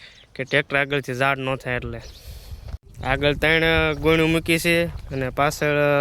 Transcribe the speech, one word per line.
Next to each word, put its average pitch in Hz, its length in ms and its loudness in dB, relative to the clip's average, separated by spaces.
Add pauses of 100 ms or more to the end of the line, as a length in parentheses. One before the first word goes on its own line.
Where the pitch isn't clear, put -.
(340)
કે - 100 -6
ટ્રેક્ટર 139 340 0
આગળથી 139 360 -2
ઝાડ 135 260 0
ન 131 160 -4
થાય 123 220 -6
એટલે. 117 220 -8 (1040)
આગળ 139 320 2
ત્રણ 160 300 2 (340)
ગોણું 160 320 4
મૂકી 165 280 2
છે 170 160 2 (360)
અને 135 200 -4
પાછળ 147 480 0 (220)